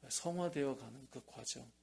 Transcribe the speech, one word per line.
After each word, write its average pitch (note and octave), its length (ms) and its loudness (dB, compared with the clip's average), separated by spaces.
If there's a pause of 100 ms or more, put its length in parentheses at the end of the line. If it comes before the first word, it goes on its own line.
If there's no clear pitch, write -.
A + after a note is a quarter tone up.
성화되어 D3+ 680 4
가는 C3 340 -12
그 C3 160 -10
과정 A#2 440 -6 (120)